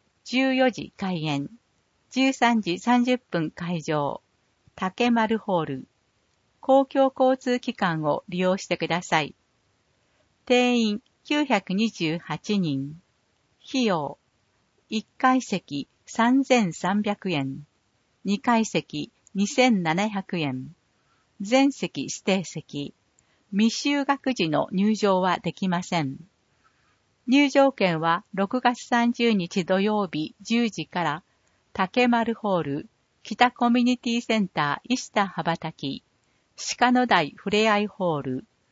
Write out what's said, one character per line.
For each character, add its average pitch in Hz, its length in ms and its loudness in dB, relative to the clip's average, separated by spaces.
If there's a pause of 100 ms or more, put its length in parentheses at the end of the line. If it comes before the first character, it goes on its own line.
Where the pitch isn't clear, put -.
(240)
十 262 300 0
四 262 180 2
時 - 240 -12
開 180 300 -4
演、 143 240 -2 (640)
十 262 200 2
三 233 300 2
時 175 160 -4
三 240 260 2
十 247 140 2
分 160 320 -4
会 175 320 -6
場、 143 400 -2 (540)
竹 220 340 -2
丸 220 300 2
ホ 180 220 -2
ー 151 40 -4
ル、 135 220 -8 (720)
公 269 260 4
共 269 320 2
交 262 200 4
通 247 220 -2
機 - 140 -6
関 160 300 -2
を 147 260 0
利 180 100 -6
用 185 180 2
し - 100 -14
て 170 100 -2
く - 100 -4
だ 165 140 -2
さ 160 200 0
い。 - 140 -8 (1120)
定 247 320 4
員 214 240 0 (220)
九 294 200 0
百 208 300 -2
二 214 160 0
十 165 300 -4
八 196 400 -4
人。 147 420 -4 (680)
費 254 180 -2
用、 156 340 -2 (720)
一 214 180 -6 (100)
階 262 240 2
席 - 460 -6 (180)
三 254 380 2
千 226 280 2
三 196 300 -2
百 202 300 -4
円、 143 340 -4 (580)
二 196 160 -2
階 226 240 2
席 - 480 -6 (220)
二 196 140 0
千 247 340 2
七 175 260 0
百 190 300 -6
円、 139 380 -6 (640)
全 262 300 4
席 143 320 -6
指 - 200 -10
定 190 200 0
席、 147 500 -10 (580)
未 214 180 4
就 285 360 0
学 269 300 -2
児 165 140 0
の 147 220 0
入 202 220 2
場 196 260 2
は 180 200 0
で 165 120 -6
き - 160 -6
ま 180 140 0
せ 170 220 -2
ん。 139 160 -6 (1080)
入 277 220 4
場 277 220 6
券 175 280 0
は 165 240 0 (120)
六 196 260 -2
月 247 220 -2
三 240 280 0
十 233 220 0
日 180 320 -2
土 185 140 2
曜 208 280 0
日 156 340 -6
十 233 280 0
時 - 160 -8
か 175 180 -6
ら、 156 200 -4 (500)
竹 247 340 0
丸 233 280 0
ホ 190 240 -2
ー - 20 0
ル、 147 280 -6 (340)
北 247 260 0
コ 240 220 0
ミ 247 100 4
ュ - 20 2
ニ 247 140 2
テ 240 140 -4
ィ 233 100 0
セ 220 160 -2
ン 196 100 0
タ 147 380 -2
ー 247 80 -2
石 - 180 -4
田 202 160 0
羽 175 140 -8
ば 165 160 -2
た 160 140 -10
き、 - 320 -10 (720)
鹿 247 140 4
野 247 160 4
台 170 280 2
ふ - 140 -10
れ 214 200 2
あ 208 100 2
い 208 80 0
ホ 170 320 -2
ー - 20 -4
ル、 131 240 -8 (260)